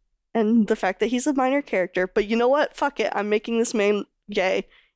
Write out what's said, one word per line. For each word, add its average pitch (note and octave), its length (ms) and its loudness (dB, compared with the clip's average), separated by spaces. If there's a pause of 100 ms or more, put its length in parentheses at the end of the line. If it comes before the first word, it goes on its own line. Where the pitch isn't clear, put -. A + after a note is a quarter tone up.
(340)
and A3 320 4
the A3 100 0
fact F#3+ 240 -2
that A3 60 0
he's A#3+ 200 -2
a D4 80 0
minor C4 280 0
character, F#3 440 -2
but G#3 200 -2
you A3 100 -2
know A#3+ 120 2
what? C#4+ 280 0
Fuck C#4+ 240 -4
it, G#3+ 140 -2
I'm G3+ 140 -4
making A3 300 -2
this A#3 160 0
man G#3 300 0 (260)
gay F#3+ 360 -2 (300)